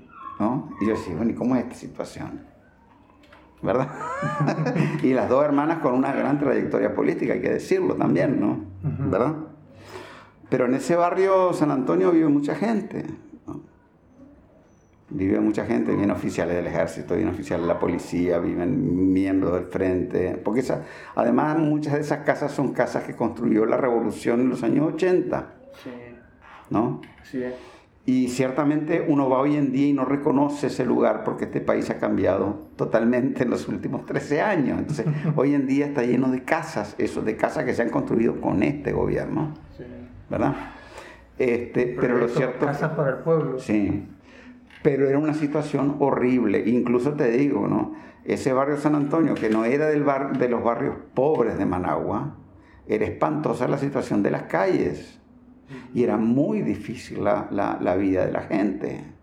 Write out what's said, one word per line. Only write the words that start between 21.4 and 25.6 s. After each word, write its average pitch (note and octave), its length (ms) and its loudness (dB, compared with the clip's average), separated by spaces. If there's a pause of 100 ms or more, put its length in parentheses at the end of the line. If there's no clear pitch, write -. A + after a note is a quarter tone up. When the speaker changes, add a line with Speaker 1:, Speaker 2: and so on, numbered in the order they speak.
Speaker 1:
muchas D3+ 340 0
de D3 80 2
esas D3+ 180 -2
casas C#3 320 0
son C3 220 -2
casas C3 300 -2
que - 120 -10
construyó A#2 500 2
la B2 120 2
revolución A#2 640 0
en C3 80 4
los A#2+ 140 -2
años C#3+ 300 2
ochenta, - 600 0 (300)